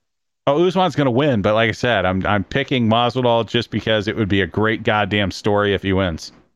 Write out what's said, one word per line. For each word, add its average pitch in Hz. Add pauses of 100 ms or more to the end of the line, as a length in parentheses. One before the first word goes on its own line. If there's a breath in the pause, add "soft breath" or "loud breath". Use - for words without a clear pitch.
(460)
Oh, 151
Usman's 185
gonna 143
win, 123
but 104
like 113
I 107
said, 113
I'm, 92
I'm 98
picking 131
Masvidal 117
just -
because 107
it 107
would 107
be 98
a 92
great 107
goddamn 107
story 104
if 90
he 98
wins. 92 (240)